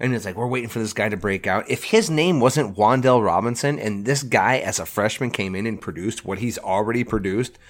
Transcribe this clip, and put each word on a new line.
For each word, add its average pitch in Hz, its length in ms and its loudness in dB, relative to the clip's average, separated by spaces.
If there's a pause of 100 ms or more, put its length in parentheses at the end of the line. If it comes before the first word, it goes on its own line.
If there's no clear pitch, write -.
and 127 120 0
it's 107 120 -2
like, 92 100 -6
we're 120 140 -4
waiting 123 200 -4
for 117 120 -6
this 107 140 -4
guy 107 140 0
to 104 80 -4
break 98 300 -2
out. 98 240 0
If 123 140 -4
his 214 260 2
name 156 300 4
wasn't 117 360 2
Wandell 123 480 4
Robinson 117 540 2
and 104 260 -4
this 139 200 0
guy 120 340 2
as 101 220 -4
a 82 40 -6
freshman 107 460 -2
came 95 240 -4
in 98 100 -4
and 110 160 -4
produced 90 440 -6
what 95 160 -6
he's 120 180 -4
already 110 460 0
produced, 107 640 -2